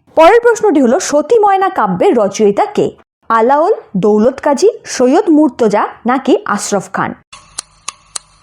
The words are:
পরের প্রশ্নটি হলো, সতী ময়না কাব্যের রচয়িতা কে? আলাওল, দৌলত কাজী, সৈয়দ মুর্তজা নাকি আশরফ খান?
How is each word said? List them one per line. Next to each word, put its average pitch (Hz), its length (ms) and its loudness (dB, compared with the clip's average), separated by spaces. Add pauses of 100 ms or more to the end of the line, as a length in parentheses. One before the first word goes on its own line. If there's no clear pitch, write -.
(140)
পরের 359 300 6
প্রশ্নটি 415 400 2
হলো, 240 160 2
সতী 294 380 -2
ময়না 392 300 0 (100)
কাব্যের 226 360 0
রচয়িতা 208 520 0
কে? 151 200 -2 (440)
আলাওল, 285 440 0 (220)
দৌলত 214 440 0
কাজী, 294 280 0 (260)
সৈয়দ 269 320 0 (100)
মুর্তজা 247 460 0 (240)
নাকি 254 260 -2 (140)
আশরফ 202 460 -6
খান? - 180 -6 (1300)